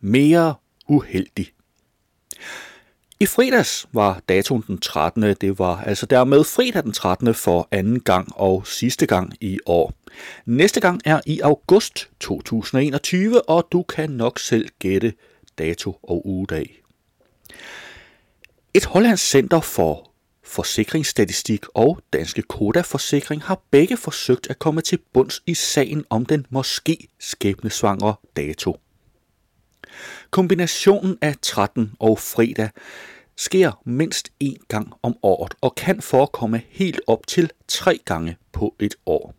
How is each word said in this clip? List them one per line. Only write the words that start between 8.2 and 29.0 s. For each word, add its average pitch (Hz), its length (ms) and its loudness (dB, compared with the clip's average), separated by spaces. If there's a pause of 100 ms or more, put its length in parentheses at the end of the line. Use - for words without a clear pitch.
og 95 300 0
sidste - 400 -2
gang 92 340 0
i 98 260 -6
år. 85 260 2 (540)
Næste 143 340 2
gang 180 240 0
er 156 220 2
i 151 140 -4
august 151 680 2 (100)
to - 200 -6
tusind - 380 -4
og 135 60 2
enogtyve, 180 640 0
og 170 240 2
du 175 100 2
kan 156 280 -6
nok 120 280 -2
selv - 300 -2 (100)
gætte 95 340 0 (460)
dato 82 440 -6
og 85 240 -6
ugedag. 92 560 -6 (1900)
Et 196 100 4
hollandsk 208 400 2
center 139 360 4
for 80 500 -2 (340)
forsikringsstatistik - 1200 -2 (100)
og 135 260 2 (120)
Danske 85 300 -4
Koda 110 380 -2
Forsikring 151 640 -4
har 190 280 -6
begge 170 260 6
forsøgt - 540 -4
at - 80 -10
komme 160 220 -2
til - 180 -2 (140)
bunds 127 340 0
i 170 80 -2
sagen 147 560 -2
om 113 160 -2
den 151 240 0
måske - 580 -4 (100)
skæbnesvangre 101 960 -2 (220)
dato. 76 400 -6 (1500)